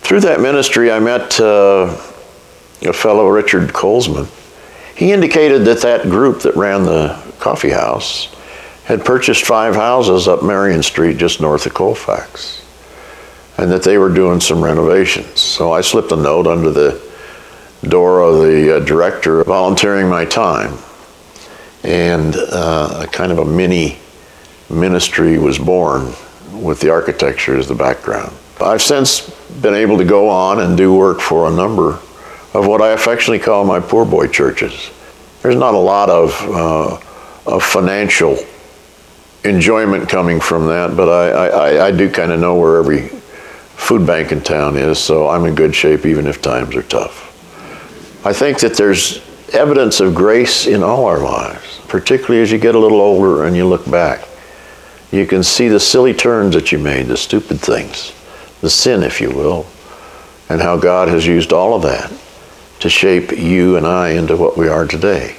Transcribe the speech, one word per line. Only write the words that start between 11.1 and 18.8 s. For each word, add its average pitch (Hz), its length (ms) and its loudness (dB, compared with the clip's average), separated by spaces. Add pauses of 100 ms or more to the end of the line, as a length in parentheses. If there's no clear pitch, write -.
just 85 200 0
north 76 280 -2
of - 80 -8
Colfax, - 880 -6 (960)
and 90 120 -2
that 92 120 0
they 101 160 4
were 95 100 4
doing 90 320 2
some 82 240 0
renovations. 80 800 0
So - 320 -2
I 87 80 0
slipped - 280 -2
a 82 60 0
note 78 300 0
under 82 240 0
the 73 280 0 (880)
door 90 360 2
of 82 160 4
the, 78 380 4
uh, 73 40 0